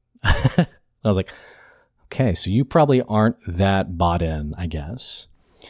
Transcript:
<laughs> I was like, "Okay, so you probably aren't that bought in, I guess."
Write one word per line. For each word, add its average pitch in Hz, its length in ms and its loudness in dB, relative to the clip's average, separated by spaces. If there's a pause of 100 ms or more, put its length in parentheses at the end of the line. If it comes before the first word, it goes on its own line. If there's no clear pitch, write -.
<laughs> - 160 -20
I - 440 2 (360)
was 104 120 2
like, 92 140 -2 (800)
"Okay, 123 260 0
so - 160 -4
you 120 160 0
probably 143 380 4
aren't 110 340 0 (100)
that 95 500 0
bought 85 260 0
in, 78 340 -4
I 90 80 -6
guess." - 640 -10 (420)